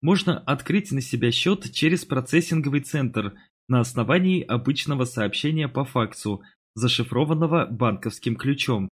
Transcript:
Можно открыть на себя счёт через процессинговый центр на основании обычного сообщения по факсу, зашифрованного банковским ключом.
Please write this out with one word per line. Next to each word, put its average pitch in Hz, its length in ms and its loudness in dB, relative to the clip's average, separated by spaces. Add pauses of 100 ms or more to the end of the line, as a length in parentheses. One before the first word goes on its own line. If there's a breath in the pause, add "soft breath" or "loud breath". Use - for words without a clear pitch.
Можно 175 380 2
открыть 165 520 -2
на 135 100 -2
себя 120 300 0
счёт 196 400 0
через 160 340 0
процессинговый 147 760 0
центр 113 540 -2 (320 loud breath)
на 127 120 4
основании 165 640 2
обычного 131 640 0
сообщения 143 640 -2
по 131 180 -2
факсу, 107 560 -2 (340 loud breath)
зашифрованного 143 960 2
банковским 113 640 -2
ключом. 127 540 0 (100)